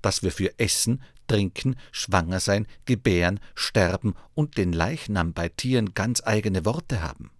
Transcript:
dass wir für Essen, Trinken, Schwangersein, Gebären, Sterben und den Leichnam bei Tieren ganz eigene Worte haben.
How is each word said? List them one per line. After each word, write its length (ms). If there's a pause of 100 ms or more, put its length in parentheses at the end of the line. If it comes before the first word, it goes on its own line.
dass 220
wir 80
für 260
Essen, 460 (240)
Trinken, 480 (160)
Schwangersein, 760 (180)
Gebären, 560 (120)
Sterben 640 (180)
und 240
den 140
Leichnam 640
bei 160
Tieren 440
ganz 320
eigene 380
Worte 380
haben. 380